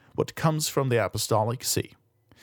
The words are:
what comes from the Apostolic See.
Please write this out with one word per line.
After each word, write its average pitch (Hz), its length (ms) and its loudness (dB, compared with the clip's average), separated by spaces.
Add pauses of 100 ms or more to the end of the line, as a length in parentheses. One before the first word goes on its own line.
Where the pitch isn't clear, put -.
(140)
what - 220 -2
comes 156 320 0
from 135 220 0
the 113 140 4
Apostolic 110 600 -2
See. - 300 -2 (500)